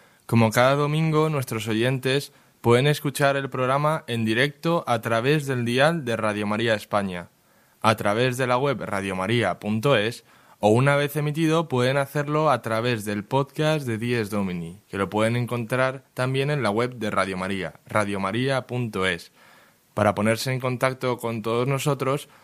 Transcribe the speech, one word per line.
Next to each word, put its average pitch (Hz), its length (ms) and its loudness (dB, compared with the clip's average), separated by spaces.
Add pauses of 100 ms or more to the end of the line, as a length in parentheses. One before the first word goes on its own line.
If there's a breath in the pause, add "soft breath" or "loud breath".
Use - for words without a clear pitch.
(280 soft breath)
Como 117 240 4
cada 127 240 4
domingo, 156 560 0
nuestros 120 360 -4
oyentes 127 640 0 (280 soft breath)
pueden 120 240 6
escuchar 143 500 2
el 135 140 -4
programa 135 560 0
en 117 200 -2
directo 147 600 0
a 117 160 0
través 131 460 2
del 123 180 -2
dial 139 400 2
de 117 100 -2
Radio 104 300 -2
María 107 300 0
España, 95 540 -4 (520 soft breath)
a 110 140 6
través 120 420 0
de 131 80 0
la 123 140 2
web 135 200 -2
radiomaria 98 800 -2
punto 110 360 2
es, 110 280 0 (360 soft breath)
o 104 100 4
una 131 260 4
vez 143 200 -2
emitido 156 520 0
pueden 127 300 0
hacerlo 147 540 0
a 120 100 0
través 113 440 -2
del 104 180 -2
podcast 147 640 -2
de 113 100 -2
Dies 117 320 -2
Domini, 92 580 -4
que 101 120 -6
lo 98 100 -2
pueden 110 260 2
encontrar 123 680 -2 (100)
también 135 380 -2
en 147 100 -2
la 110 80 2
web 123 280 -2
de 107 120 -4
Radio 95 280 0
María, 92 500 -4
radiomaria 107 800 -2
punto 113 400 -2
es. 87 240 -4 (640 soft breath)
Para 104 180 4
ponerse 110 400 -2
en 131 60 -4
contacto 127 580 -2
con 117 240 -6
todos 117 260 0
nosotros, 139 640 -2 (140 soft breath)